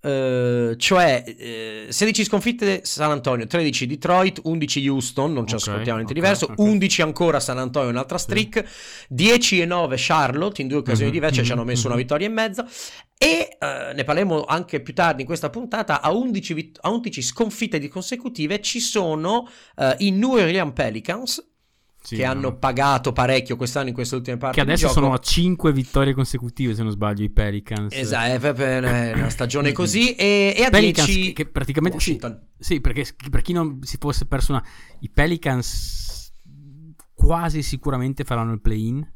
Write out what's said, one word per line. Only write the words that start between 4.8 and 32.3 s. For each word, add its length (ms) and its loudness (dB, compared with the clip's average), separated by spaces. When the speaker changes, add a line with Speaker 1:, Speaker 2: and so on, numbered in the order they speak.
Speaker 1:
Houston, 460 0
non 160 -2
ci 80 -4
Speaker 2:
Ok, 60 -4
Speaker 1:
aspettavamo 420 -2
niente 80 -6
Speaker 2:
ok, 80 -2
Speaker 1:
diverso, 280 2
Speaker 2:
ok. 100 -10
Speaker 1:
undici 440 4
ancora 380 2
San 180 -4
Antonio, 320 -2
un'altra 280 -4
Speaker 2:
Sì. 80 -4
Speaker 1:
streak, 400 -2
dieci 540 4
e 40 2
nove 320 0
Charlotte, 640 0
in 60 -2
due 120 0
occasioni 300 2
Speaker 2:
Mhm, 60 -2
Speaker 1:
diverse 240 2
Speaker 2:
mhm, 60 2
Speaker 1:
ci 80 0
hanno 100 -2
messo 240 -2
Speaker 2:
mhm. 60 0
Speaker 1:
una 80 0
vittoria 260 -2
e 40 -2
mezza, 360 -2
e, 400 2
eh, 380 -6
ne 80 -2
parleremo 400 2
anche 380 -2
più 120 -12
tardi 280 2
in 60 -8
questa 220 -4
puntata, 520 -4
a 100 0
undici 420 -2
vit-, 280 -8
a 80 -2
undici 320 -4
sconfitte 580 -4
di 80 -6
consecutive 720 -4
ci 220 -4
sono, 680 0
eh, 220 2
i 120 2
New 220 2
Orleans 400 2
Pelicans, 720 -4
Speaker 2:
Sì, 120 -8
Speaker 1:
che 80 0
Speaker 2:
no. 60 0
Speaker 1:
hanno 260 -4
pagato 560 2
parecchio 420 2
quest'anno 320 -4
in 60 -6
queste 220 -4
ultime 200 -6
parti 240 -2
Speaker 2:
Che 60 2
Speaker 1:
di 60 -2
Speaker 2:
adesso 160 4
Speaker 1:
gioco. 120 4
Speaker 2:
sono 140 4
a 60 0
cinque 520 2
vittorie 420 2
consecutive, 640 -2
se 80 -2
non 80 -2
sbaglio, 320 -2
i 60 -2
Pelicans. 680 0
Speaker 1:
Esatto, 380 0
è 60 0
proprio 400 0
una, 340 0
una 160 0
stagione 420 0
Speaker 2:
<clears throat> 0 -
Speaker 1:
così, 420 2
e, 400 4
e 120 2
a 40 4
Speaker 2:
Pelicans 380 6
Speaker 1:
dieci 240 2
Speaker 2:
che, 140 -4
che 40 -14
praticamente, 520 0
sì, 180 2
Speaker 1:
Washington. 280 -12